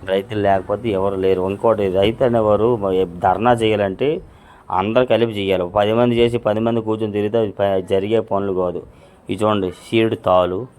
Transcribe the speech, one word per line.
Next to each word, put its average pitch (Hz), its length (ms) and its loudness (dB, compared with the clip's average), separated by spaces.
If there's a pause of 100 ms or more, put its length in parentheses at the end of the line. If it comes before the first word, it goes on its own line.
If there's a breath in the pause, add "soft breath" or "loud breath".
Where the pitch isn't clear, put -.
రైతులు 98 360 -2
లేకపోతే 101 480 0
ఎవరు 98 260 -2
లేరు. 95 360 0
ఇంకోటి, 104 380 0
రైతు 101 360 2
అనేవారు 113 520 2
మ-, 92 420 -2
ధర్నా 98 340 2
చేయాలంటే 110 680 0 (500 loud breath)
అందరూ 110 360 2
కలిపి 117 260 2
చేయాలి. 95 440 -2
పది 104 160 2
మంది 120 240 2
చేసి 120 220 2
పది 110 220 -2
మంది 117 200 0
కూర్చొని 110 320 -4
తిరిగితే 104 260 -2
అది 104 220 -2
ప-, 98 260 0
జరిగే 101 340 0
పనులు 101 320 -4
కాదు. 90 300 -4 (480 loud breath)
ఇది 101 140 -4
చూడండి, 101 260 0
సీడ్ 113 440 -2 (100)
తాలు 92 420 2 (120)